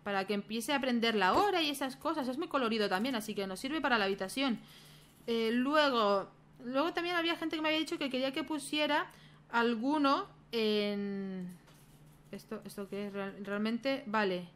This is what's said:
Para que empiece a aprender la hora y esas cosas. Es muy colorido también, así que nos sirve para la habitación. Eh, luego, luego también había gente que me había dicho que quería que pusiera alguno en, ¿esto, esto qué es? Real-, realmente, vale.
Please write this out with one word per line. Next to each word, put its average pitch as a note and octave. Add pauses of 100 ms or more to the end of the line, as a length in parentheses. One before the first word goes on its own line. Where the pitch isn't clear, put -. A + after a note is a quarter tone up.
Para G3
que G#3
empiece G#3+
a C#4
aprender A#3+
la F#3+
hora F#4
y D4+
esas C#4
cosas. D4+
Es B3+
muy F4
colorido A3+
también, G#3
así G#3+
que G3
nos F#3+
sirve C#4+
para B3
la G3+
habitación. G3 (680)
Eh, A3+
luego, A#3+ (340)
luego C#4
también F4
había E4
gente E4
que D#4
me D#4
había D#4
dicho D#4+
que C#4+
quería C4
que D#4
pusiera D4+ (400)
alguno C4 (220)
en, G3+ (720)
¿esto, G#3
esto G3+
qué G3+
es? G3
Real-, G3
realmente, A3+
vale. F#3+